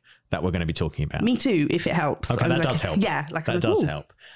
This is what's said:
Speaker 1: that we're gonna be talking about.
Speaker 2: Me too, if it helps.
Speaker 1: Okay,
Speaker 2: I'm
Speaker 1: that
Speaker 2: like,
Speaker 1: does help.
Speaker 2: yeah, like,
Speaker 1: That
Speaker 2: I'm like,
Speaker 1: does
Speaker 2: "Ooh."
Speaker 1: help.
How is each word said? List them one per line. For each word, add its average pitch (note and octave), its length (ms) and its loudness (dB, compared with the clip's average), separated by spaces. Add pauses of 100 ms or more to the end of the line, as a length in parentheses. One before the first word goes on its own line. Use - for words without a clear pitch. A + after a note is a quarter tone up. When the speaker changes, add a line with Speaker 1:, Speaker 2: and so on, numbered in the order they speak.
(300)
Speaker 1:
that D#2+ 120 -2
we're F2+ 80 2
gonna E2+ 160 0
be D#2 80 0
talking D#2 300 -2
about. - 180 -2
Speaker 2:
Me A#3+ 160 2
too, F3+ 320 2
if E3+ 160 0
it - 80 0
helps. - 360 -2
Speaker 1:
Okay, - 140 2
Speaker 2:
I'm E3+ 60 2
Speaker 1:
that E3 80 2
Speaker 2:
like, - 100 0
Speaker 1:
does B2+ 140 0
help. D#3+ 160 0
Speaker 2:
yeah, D#3 320 0
like, D#3+ 160 -6
Speaker 1:
That B2+ 60 0
Speaker 2:
I'm - 40 0
like, E3+ 60 -2
Speaker 1:
does F#4 220 4
Speaker 2:
"Ooh." - 20 2
Speaker 1:
help. D2 260 -6 (240)